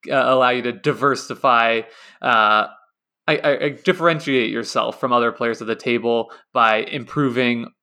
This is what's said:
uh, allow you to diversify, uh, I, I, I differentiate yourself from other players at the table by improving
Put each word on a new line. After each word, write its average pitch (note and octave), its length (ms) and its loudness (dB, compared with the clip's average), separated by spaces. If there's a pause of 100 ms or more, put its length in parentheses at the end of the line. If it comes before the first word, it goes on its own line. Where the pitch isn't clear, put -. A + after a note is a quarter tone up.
(100)
uh, C#3 160 2
allow B2+ 240 4
you B2 120 -2
to A#2+ 100 -4
diversify, A#2 1080 0 (400)
uh, G#2+ 460 2 (600)
I, D3+ 80 0
I, C#3+ 300 0
I - 20 0
differentiate D#3 800 0
yourself A2+ 480 -4
from B2+ 140 -2
other A#2 180 2
players A#2 300 -4
at A2 80 -10
the A2 80 -4
table A#2 560 -2 (200)
by A2 260 4
improving A#2+ 880 -2 (140)